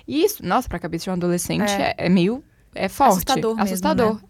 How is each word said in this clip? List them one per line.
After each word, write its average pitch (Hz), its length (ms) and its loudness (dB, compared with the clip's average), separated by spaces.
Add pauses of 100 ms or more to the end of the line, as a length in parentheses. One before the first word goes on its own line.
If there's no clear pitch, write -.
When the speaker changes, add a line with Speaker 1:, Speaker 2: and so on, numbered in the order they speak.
Speaker 1:
E 311 160 0
isso, - 200 -2
nossa, 208 240 0
pra 175 100 -8
cabeça 165 260 -6
de 196 60 -6
um 185 40 -2
adolescente 175 580 -2
Speaker 2:
É. - 260 0
Speaker 1:
é, - 80 -4
é - 20 2
meio... 196 340 4 (320)
é 196 140 -4
forte. 254 240 4
Speaker 2:
Assustador 220 440 0
mesmo, 220 80 0
Speaker 1:
Assustador. 214 500 0
Speaker 2:
né? 214 160 -10